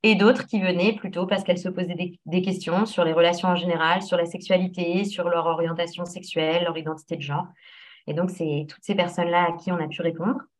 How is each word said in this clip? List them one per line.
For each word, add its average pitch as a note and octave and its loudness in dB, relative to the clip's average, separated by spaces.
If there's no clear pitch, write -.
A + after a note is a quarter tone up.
et G#3+ 6
d'autres G#3+ 6
qui G#3+ 0
venaient F#3 2
plutôt F#3 -4
parce F#3+ 0
qu'elles F3+ 2
se F#3+ -6
posaient F3 -4
des, F3 -8
des F3+ 0
questions F#3 0
sur F3 0
les D#3+ 0
relations F3 4
en F3 4
général, F3 2
sur F#3 -2
la E3+ 2
sexualité, F3+ 0
sur F3 -4
leur E3 0
orientation E3+ -2
sexuelle, F3 -2
leur E3 -2
identité D#3 -8
de C#3+ -10
genre. D3 -4
Et D3+ -6
donc, F3+ 0
c'est D3+ -4
toutes - -20
ces G3+ -2
personnes-là F3 2
à - -2
qui F#3 -6
on F3 0
a D#3 -4
pu - -8
répondre. E3+ -2